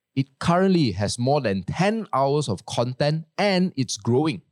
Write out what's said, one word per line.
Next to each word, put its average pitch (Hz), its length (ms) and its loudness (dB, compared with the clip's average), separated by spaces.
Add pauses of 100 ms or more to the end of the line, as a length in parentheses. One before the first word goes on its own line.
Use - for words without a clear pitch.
(160)
It 135 220 -4
currently 175 540 2
has 95 260 -4
more 135 240 0
than 98 220 -2
ten 214 500 -2
hours 139 360 0
of - 160 -6
content, 147 600 -2 (120)
and 190 400 2
it's 127 200 -4
growing. 123 440 0 (100)